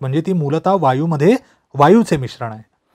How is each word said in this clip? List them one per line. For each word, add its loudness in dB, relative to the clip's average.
म्हणजे -2
ती -6
मूलतः -2
वायूमध्ये 0
वायूचे 4
मिश्रण -10
आहे. -18